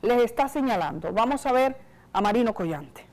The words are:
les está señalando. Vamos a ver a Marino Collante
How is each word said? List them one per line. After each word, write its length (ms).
les 200
está 280
señalando. 640
Vamos 340
a 60
ver 240
a 100
Marino 320
Collante 600